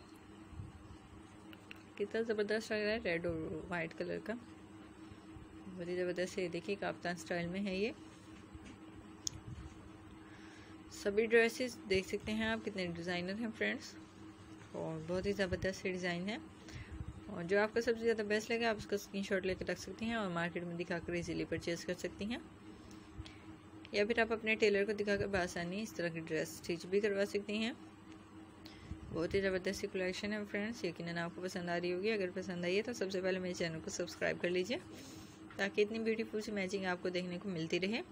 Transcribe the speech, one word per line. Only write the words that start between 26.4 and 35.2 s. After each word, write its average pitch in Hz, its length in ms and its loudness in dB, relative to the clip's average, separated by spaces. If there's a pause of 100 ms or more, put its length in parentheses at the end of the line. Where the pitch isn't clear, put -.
stitch 175 300 -2
भी 190 140 4
करवा 202 260 4
सकती 208 320 0
हैं। 233 180 0 (1400)
बहुत 170 220 2
ही 196 60 6
ज़बरदस्त 190 400 2
सी 202 80 -2
कलेक्शन 190 440 0
है 214 140 -2
friends, 208 380 -2
यकीनन 170 340 -2
आपको 170 240 -2
पसंद 180 280 -2
आ 175 60 4
रही 180 140 2
होगी। 185 200 2
अगर 196 200 2
पसंद 180 340 -2
आई 180 120 6
है 214 60 6
तो 247 100 -2
सबसे 190 280 2
पहले 185 180 4
मेरे 180 160 0
channel 165 260 0
को - 100 -6
subscribe 170 480 0
कर 175 120 2
लीजिए, 185 300 2 (800)